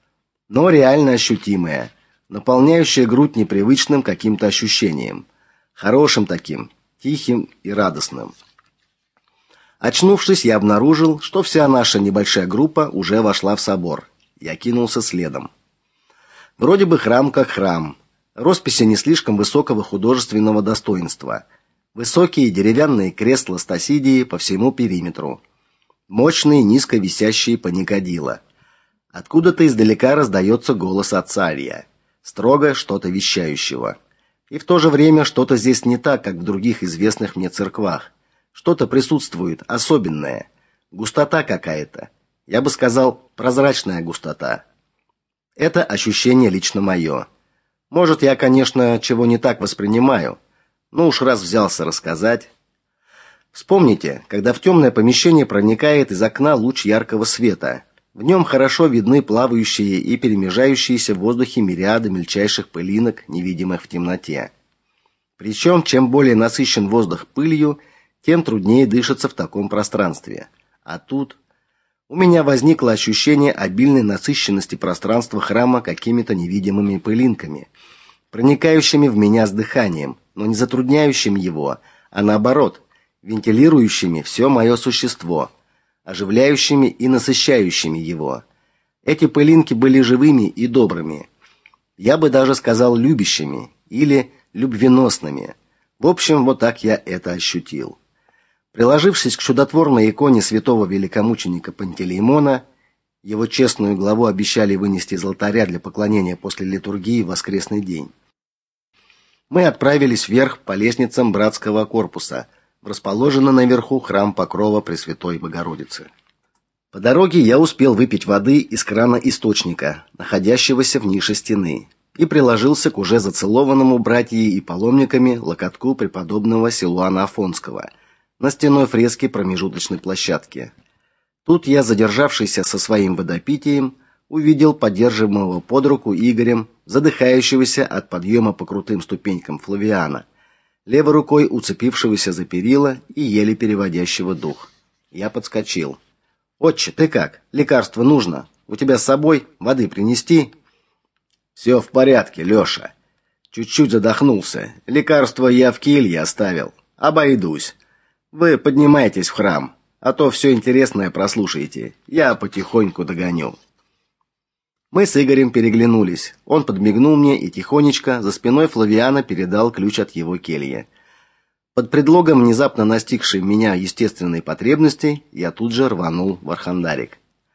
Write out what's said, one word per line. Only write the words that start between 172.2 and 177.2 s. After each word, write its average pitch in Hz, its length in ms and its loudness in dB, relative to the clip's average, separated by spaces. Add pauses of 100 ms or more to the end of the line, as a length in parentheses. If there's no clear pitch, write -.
внезапно 117 440 2
настигшей 107 560 -2
меня 104 320 0
естественной 90 640 -4
потребности 147 920 0
я 85 200 -8
тут 113 220 -6
же 127 180 0
рванул 87 500 -4
в 76 100 -14
Архандарик. 85 680 -6 (360)